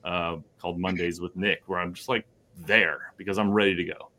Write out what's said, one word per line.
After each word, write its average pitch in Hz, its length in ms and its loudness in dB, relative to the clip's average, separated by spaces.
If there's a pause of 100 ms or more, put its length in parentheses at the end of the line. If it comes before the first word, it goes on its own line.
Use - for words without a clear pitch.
uh, 85 320 -2 (240)
called 87 200 -6
Mondays 87 400 -2
with 87 160 -8
Nick, 95 300 0
where 92 140 -2
I'm 87 160 -4
just, - 140 -12
like, 117 180 0 (320)
there 90 580 2
because 98 220 -2
I'm 101 120 4
ready 101 240 6
to 87 80 0
go - 360 -8